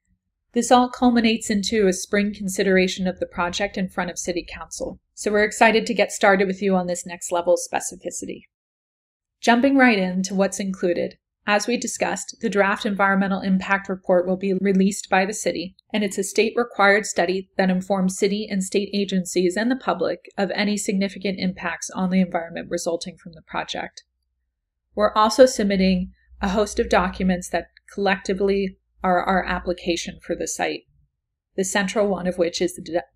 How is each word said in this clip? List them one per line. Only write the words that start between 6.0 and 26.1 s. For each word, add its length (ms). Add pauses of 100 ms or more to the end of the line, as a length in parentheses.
started 360
with 120
you 160
on 120
this 180
next 260
level 220
of 60
specificity. 840 (960)
Jumping 360
right 220
into 340
what's 260
included, 600 (260)
as 220
we 100
discussed, 640
the 80
draft 340
environmental 580
impact 480
report 360
will 120
be 180
released 520
by 160
the 120
city, 400 (180)
and 100
it's 140
a 60
state-required 800
study 520
that 120
informs 480
city 320
and 140
state 280
agencies 640
and 140
the 60
public 600
of 200
any 220
significant 600
impacts 540
on 180
the 120
environment 500
resulting 460
from 160
the 100
project. 600 (920)
We're 180
also 320
submitting 640 (300)